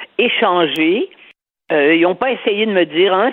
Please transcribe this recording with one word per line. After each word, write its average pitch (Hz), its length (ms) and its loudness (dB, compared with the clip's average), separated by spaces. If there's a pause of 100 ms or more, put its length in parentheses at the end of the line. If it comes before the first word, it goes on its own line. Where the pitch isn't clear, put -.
(180)
échanger. 180 920 0 (640)
Euh, 151 240 4
ils 165 100 2
ont 180 80 0
pas 247 160 -4
essayé 214 340 -2
de 220 60 0
me 185 140 2
dire, 165 280 0
hein, 208 200 0